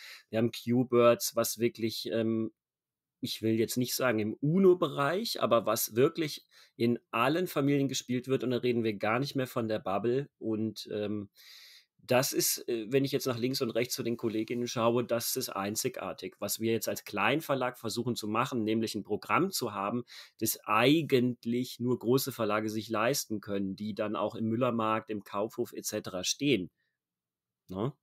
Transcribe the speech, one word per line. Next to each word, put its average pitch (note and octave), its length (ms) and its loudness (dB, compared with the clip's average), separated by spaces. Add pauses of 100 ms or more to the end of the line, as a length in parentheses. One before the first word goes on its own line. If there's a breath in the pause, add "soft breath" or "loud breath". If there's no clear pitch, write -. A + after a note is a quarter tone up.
(280 loud breath)
Wir G#2+ 100 -2
haben A#2+ 140 2
Q-Birds, A#2+ 800 4
was A#2 240 0
wirklich, A2+ 540 -2
ähm, A2+ 400 0 (720)
ich - 200 -8
will A2 160 2
jetzt A2 180 0
nicht B2 180 -2
sagen B2 240 2
im G#2+ 140 0
uno-Bereich, F3 1120 2
aber A#2 240 4
was G#2+ 280 0
wirklich D3+ 520 2 (300 soft breath)
in A#2+ 220 2 (120)
allen D3 360 2
Familien C#3+ 400 2
gespielt B2+ 420 -4
wird. C3 140 2
Und A#2+ 100 0
da A#2+ 40 2
reden A#2+ 260 2
wir A2 120 0
gar G#2+ 240 0
nicht C#3 180 -2
mehr B2+ 100 0
von A#2 220 -4
der G#2+ 100 0
Bubble. A#2 600 0
Und, A2 520 -4
ähm, G#2 380 -4 (680 soft breath)
das B2+ 340 2
ist, - 340 -2
äh, A2+ 220 -2
wenn C3+ 160 2
ich C3+ 80 -4
jetzt C3 140 -2
nach B2+ 100 0
links B2+ 240 -2
und B2 120 0
rechts A#2+ 220 0
zu B2 80 -6
den A#2 140 -2
Kolleginnen A#2 500 -2
schaue, A#2 380 2
das A#2 320 -2
ist B2+ 140 -4
einzigartig. G2 880 -6
Was G#2 220 -4
wir A2+ 120 2
jetzt A2 160 0
als G#2 160 -6
Kleinverlag B2+ 760 0
versuchen A2+ 380 -4
zu A2 100 -8
machen, A2+ 380 0
nämlich A2 300 0
ein G2+ 100 -6
Programm A2 460 0
zu A2 240 -4
haben, A2 300 -4 (340 loud breath)
das - 260 -2
eigentlich B2 1120 2
nur A#2+ 200 0
große B2+ 340 2
Verlage A2 380 0
sich G#2+ 180 -6
leisten A2 540 0
können, G2+ 340 -2
die G#2 180 -6
dann G#2+ 220 -2
auch G#2 180 -2
im A2+ 120 -2
Müllermarkt, A2+ 640 0
im G#2 140 -6
Kaufhof A2 500 -4
et G#2 100 -10
cetera F#2 400 -6
stehen. A2+ 460 0 (1000)
Ne? G2+ 240 -4 (100)